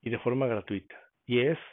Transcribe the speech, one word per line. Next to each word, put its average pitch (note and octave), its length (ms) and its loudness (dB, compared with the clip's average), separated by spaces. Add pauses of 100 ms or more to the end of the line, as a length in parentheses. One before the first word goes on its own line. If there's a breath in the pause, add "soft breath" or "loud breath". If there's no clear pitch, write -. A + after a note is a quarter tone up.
y A#2 80 -4
de A#2 100 -2
forma B2+ 260 0
gratuita, G#2 500 -4 (300)
y A#2+ 140 4
es D3+ 180 2 (140)